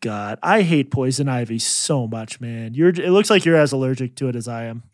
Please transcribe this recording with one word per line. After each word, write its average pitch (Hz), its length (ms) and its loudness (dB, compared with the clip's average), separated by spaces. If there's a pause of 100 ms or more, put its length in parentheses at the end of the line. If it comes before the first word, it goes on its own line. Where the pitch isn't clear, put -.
God. 104 400 -8
I 202 220 4
hate 156 260 2
poison 131 400 0
ivy 117 300 -2
so 131 480 -2
much, 110 340 -10
man. 113 320 -10
You're, 156 160 4
it 180 220 0
looks 208 180 4
like 202 160 4
you're 165 120 6
as 147 160 4
allergic 131 420 -2
to 139 120 -4
it 123 80 -4
as 117 120 -8
I 117 160 -8
am. 117 180 -10 (120)